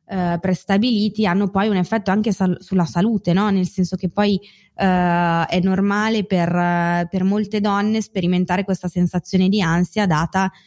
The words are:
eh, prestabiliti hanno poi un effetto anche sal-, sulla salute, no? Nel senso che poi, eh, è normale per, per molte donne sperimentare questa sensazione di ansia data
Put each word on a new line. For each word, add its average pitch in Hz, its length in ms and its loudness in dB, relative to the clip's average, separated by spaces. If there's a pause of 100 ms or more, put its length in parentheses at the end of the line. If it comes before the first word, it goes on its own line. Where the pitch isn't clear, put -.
eh, 175 360 -2
prestabiliti 208 880 0
hanno 190 220 2
poi 196 180 0
un 208 100 2
effetto 196 320 -2
anche 208 220 0
sal-, 185 280 0
sulla 185 260 0
salute, 196 460 0
no? 196 200 2
Nel 185 160 2
senso 185 280 -2
che 180 140 -6
poi, 208 300 0 (360)
eh, 175 680 2
è 185 160 0
normale 202 640 0
per, 175 840 0
per 185 140 -2
molte 208 380 0
donne 208 400 0
sperimentare 180 640 -2
questa 185 240 -4
sensazione 180 640 0
di 208 120 0
ansia 175 460 0
data 180 440 0 (160)